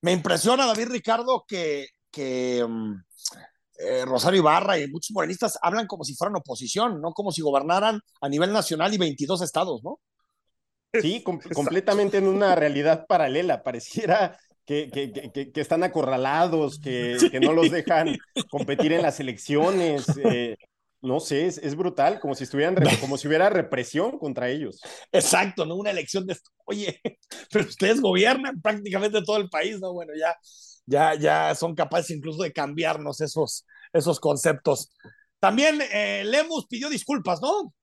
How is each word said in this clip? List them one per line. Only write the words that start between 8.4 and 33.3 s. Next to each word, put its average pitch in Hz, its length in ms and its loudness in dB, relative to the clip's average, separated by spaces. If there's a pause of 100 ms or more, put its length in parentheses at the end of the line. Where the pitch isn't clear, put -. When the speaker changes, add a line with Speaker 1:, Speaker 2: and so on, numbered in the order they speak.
Speaker 1:
nacional 185 420 0
y 202 40 -2
veintidós 165 440 -2
estados, 156 400 -4
¿no? 202 180 -12 (1000)
Speaker 2:
Sí, 175 220 -2
com-, 175 140 -4
Speaker 3:
Exacto. - 200 -10
Speaker 2:
completamente 196 600 2
en 196 100 4
una 190 260 4
realidad 151 520 2
paralela. 160 560 2
Pareciera 180 760 -2 (260)
que, 147 260 -4
que, 139 220 -6
que, 123 200 -12
que, 139 200 -8
que 156 80 -4
están 160 220 0
acorralados, 151 960 0
que, 123 380 -4
Speaker 1:
Sí. 320 120 6
Speaker 2:
que 131 100 -2
no 151 120 4
los 165 180 4
dejan 160 460 2 (340)
competir - 420 0
en 170 100 2
las 147 180 0
elecciones. 147 840 0 (180)
Eh, 120 320 0 (460)
no 135 180 0
sé, 151 260 0
es, 180 120 -2
es 147 180 -4
brutal, 180 420 0
como 143 160 -4
si 139 100 -8
estuvieran 156 320 0
re-, 170 80 6
Speaker 1:
<laughs> 139 160 4
Speaker 2:
como 135 180 -4
si 147 100 -6
hubiera 165 220 6
represión 180 680 -2
contra 131 300 -4
ellos. 135 320 -6 (320)
Speaker 1:
Exacto, 185 540 2
¿no? 165 100 -6
Una 202 140 -4
elección 185 360 -4
de, 185 80 -4 (300)
oye, 202 400 -2
<laughs> - 480 -10
pero 208 140 4
ustedes 220 340 2
gobiernan 247 600 4
prácticamente 208 600 0
todo 208 140 0
el 196 140 -2
país, 190 300 -2
¿no? 185 120 -8
Bueno, 165 260 -10
ya, 160 160 0 (520)
ya, 151 280 4
ya 151 400 2
son 165 200 -4
capaces 165 420 -2
incluso 156 260 -8
de 160 100 -4
cambiarnos 151 680 -4
esos, 151 460 -4 (260)